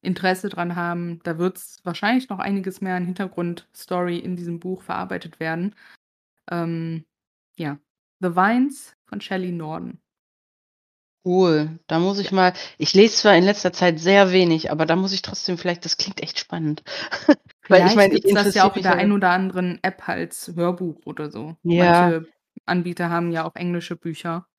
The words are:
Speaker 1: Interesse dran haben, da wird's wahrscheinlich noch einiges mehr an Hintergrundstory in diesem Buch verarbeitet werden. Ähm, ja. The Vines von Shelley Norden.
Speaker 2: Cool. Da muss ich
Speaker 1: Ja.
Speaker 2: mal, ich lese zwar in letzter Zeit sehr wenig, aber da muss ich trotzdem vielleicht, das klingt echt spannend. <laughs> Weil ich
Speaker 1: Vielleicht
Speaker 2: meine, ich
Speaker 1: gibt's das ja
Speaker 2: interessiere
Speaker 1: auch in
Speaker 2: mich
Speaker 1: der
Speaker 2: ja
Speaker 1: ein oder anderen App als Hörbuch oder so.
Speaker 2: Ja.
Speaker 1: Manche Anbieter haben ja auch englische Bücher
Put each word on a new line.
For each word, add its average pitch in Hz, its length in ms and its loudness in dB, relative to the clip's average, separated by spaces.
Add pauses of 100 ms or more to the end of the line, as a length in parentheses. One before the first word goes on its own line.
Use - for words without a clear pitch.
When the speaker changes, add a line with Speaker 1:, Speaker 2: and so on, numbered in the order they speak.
Speaker 1:
Interesse 185 460 -2
dran 175 280 -6
haben, 175 480 -6
da 165 140 -6
wird's - 460 -6
wahrscheinlich 226 440 -2
noch 190 100 -10
einiges 190 420 -6
mehr 185 140 -4
an 180 100 -4
Hintergrundstory 175 1120 -6
in 180 180 -8
diesem 170 240 -8
Buch 185 220 -8
verarbeitet 180 580 -10
werden. 165 340 -4 (760)
Ähm, 165 540 -6 (520)
ja. 147 220 -8 (420)
The 175 140 -4
Vines 240 600 0 (120)
von 202 140 -12
Shelley 185 320 -6
Norden. 160 480 -10 (1200)
Speaker 2:
Cool. 165 540 2 (100)
Da 160 100 0
muss 196 200 0
ich 196 120 -6
Speaker 1:
Ja. 190 60 -2
Speaker 2:
mal, 185 160 4 (260)
ich 151 160 -4
lese 214 220 8
zwar 180 200 6
in 175 80 6
letzter 202 280 0
Zeit 170 280 2
sehr 190 320 6
wenig, 175 380 2
aber 156 160 0
da 170 100 2
muss 190 160 -2
ich 190 100 -6
trotzdem - 360 -8
vielleicht, 175 260 -6
das 170 140 -4
klingt - 240 -6
echt - 160 -8
spannend. 156 480 -6
<laughs> - 400 -8 (420)
Weil 185 120 10
ich 180 120 6
Speaker 1:
Vielleicht 233 40 4
Speaker 2:
meine, 196 180 6
ich 214 80 2
Speaker 1:
gibt's 202 120 4 (100)
das 202 100 0
ja 202 80 6
Speaker 2:
interessiere - 20 10
Speaker 1:
auch 196 60 6
in - 60 -12
Speaker 2:
mich 190 80 -4
Speaker 1:
der 180 80 4
Speaker 2:
ja 170 60 2
Speaker 1:
ein 202 140 2
oder 196 180 2
anderen 185 520 -2
App - 260 -6
als - 460 -8
Hörbuch 175 500 -4
oder 151 260 -10
so. 151 340 -12
Speaker 2:
Ja. 175 440 6
Speaker 1:
Manche 165 200 -2 (360)
Anbieter 175 460 -2
haben 170 200 -2
ja 160 140 -4
auch 160 120 -10
englische 175 400 -6
Bücher 170 500 -8 (120)